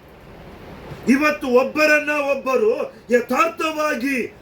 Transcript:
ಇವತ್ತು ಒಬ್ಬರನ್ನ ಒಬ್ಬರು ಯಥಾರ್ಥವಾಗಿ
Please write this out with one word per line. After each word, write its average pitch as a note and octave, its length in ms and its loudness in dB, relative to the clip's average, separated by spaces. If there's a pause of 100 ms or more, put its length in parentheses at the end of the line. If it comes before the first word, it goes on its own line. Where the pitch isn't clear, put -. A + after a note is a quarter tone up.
(1080)
ಇವತ್ತು D4 380 2
ಒಬ್ಬರನ್ನ D4 640 2
ಒಬ್ಬರು C#4 840 0 (160)
ಯಥಾರ್ಥವಾಗಿ C#4+ 1160 0 (160)